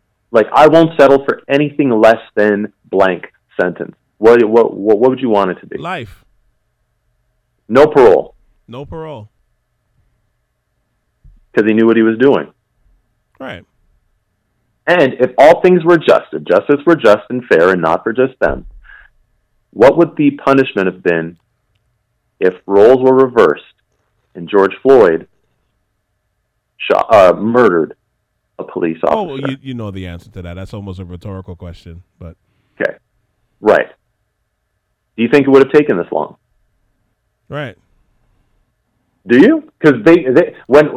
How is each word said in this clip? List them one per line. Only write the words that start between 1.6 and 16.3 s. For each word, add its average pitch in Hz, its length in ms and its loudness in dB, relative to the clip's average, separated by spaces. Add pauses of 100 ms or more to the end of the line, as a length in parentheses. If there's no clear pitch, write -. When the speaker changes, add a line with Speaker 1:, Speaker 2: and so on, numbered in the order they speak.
Speaker 1:
less 110 300 2 (160)
than 104 380 -2 (120)
blank 95 460 -2 (280)
sentence." - 360 -6 (220)
What, 120 260 4
what, 110 300 0
what, 101 260 0
what 123 120 2
would 131 100 -8
you 131 80 -6
want 98 220 0
it 85 100 -10
to - 60 -20
be? - 100 -16
Speaker 2:
Life. 151 480 -14 (1400)
Speaker 1:
No 135 180 4
parole. 113 480 2 (320)
Speaker 2:
No 127 180 -18
parole. 151 440 -18 (2250)
Speaker 1:
'Cause 113 120 -2
he 110 80 0
knew 113 120 0
what 113 100 2
he 113 80 0
was 110 140 -2
doing. 113 340 0 (880)
Speaker 2:
Right. 135 260 -16 (1200)
Speaker 1:
And 165 320 0
if 127 180 -2
all 156 240 4
things 180 220 2
were 170 140 2
just, - 360 -2